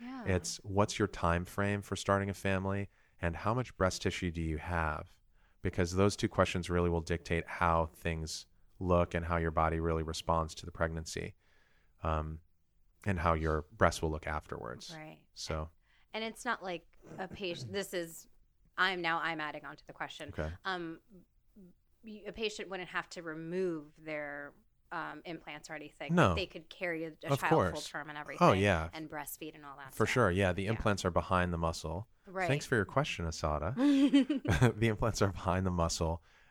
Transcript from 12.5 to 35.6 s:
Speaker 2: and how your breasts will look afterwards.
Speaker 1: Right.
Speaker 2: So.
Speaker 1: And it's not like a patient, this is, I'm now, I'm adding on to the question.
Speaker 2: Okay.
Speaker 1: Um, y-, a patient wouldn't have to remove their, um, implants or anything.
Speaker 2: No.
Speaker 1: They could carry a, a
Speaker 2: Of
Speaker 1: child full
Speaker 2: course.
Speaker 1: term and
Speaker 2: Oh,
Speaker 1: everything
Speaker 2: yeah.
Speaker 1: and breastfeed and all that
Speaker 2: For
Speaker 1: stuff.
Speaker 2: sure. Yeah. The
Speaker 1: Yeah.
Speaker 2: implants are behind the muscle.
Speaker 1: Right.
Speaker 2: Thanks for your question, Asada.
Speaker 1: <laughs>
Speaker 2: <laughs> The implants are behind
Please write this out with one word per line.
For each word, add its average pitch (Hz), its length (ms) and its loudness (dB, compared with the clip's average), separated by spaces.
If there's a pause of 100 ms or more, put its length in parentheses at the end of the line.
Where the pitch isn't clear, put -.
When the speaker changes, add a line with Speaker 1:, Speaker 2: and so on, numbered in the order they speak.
Speaker 2:
and 95 140 0
how 82 140 4
your 78 300 2 (140)
breasts 82 240 4
will 80 100 0
look 78 160 -6
afterwards. - 640 -8
Speaker 1:
Right. 156 260 -16 (160)
Speaker 2:
So. 80 340 -6 (440)
Speaker 1:
And 220 120 -6
it's 226 180 -10
not 233 180 -4
like 175 240 -8 (320)
a 185 120 -6
patient, 175 420 -8
this 196 220 -4
is, 170 340 -6 (500)
I'm 185 240 2
now, 165 200 0
I'm 160 200 -2
adding 151 240 -8
on 147 100 -12
to - 120 -20
the - 60 -16
question. 147 440 -10
Speaker 2:
Okay. 78 120 -2 (160)
Speaker 1:
Um, 170 340 -6 (1040)
y-, 214 240 -16
a 202 40 -8
patient 214 380 -4
wouldn't 180 200 -6
have 175 220 -4
to 180 100 -10
remove 165 640 -2 (200)
their, 143 500 -8 (380)
um, 151 340 -8
implants 160 440 -12
or 165 40 -10
anything. 151 400 -6
Speaker 2:
No. 117 220 6
Speaker 1:
They - 100 0
could - 240 -14
carry 165 360 -4
a, 160 60 -10 (140)
a 160 60 -2
Speaker 2:
Of 139 80 2
Speaker 1:
child 170 100 0
full 123 220 6
Speaker 2:
course. 151 160 -8
Speaker 1:
term 147 220 -10
and 147 80 -10
Speaker 2:
Oh, 151 40 -8
Speaker 1:
everything 143 400 6
Speaker 2:
yeah. 85 320 4
Speaker 1:
and 156 160 -10
breastfeed 151 460 -12
and 151 100 -20
all 139 120 -16
that 135 180 -12
Speaker 2:
For 110 100 2
Speaker 1:
stuff. - 80 0
Speaker 2:
sure. 110 180 4
Yeah. 95 200 4
The 92 120 -2
Speaker 1:
Yeah. 101 80 0
Speaker 2:
implants 104 340 0
are 90 60 4
behind 87 420 2
the 82 40 -2
muscle. 82 500 -4 (200)
Speaker 1:
Right. 185 200 -4
Speaker 2:
Thanks 147 180 0
for 127 100 0
your 101 100 4
question, - 400 -2
Asada. 78 500 -2
Speaker 1:
<laughs> 269 1000 4
Speaker 2:
<laughs> 104 40 -8
The 113 80 4
implants 110 340 0
are 101 100 6
behind 92 340 0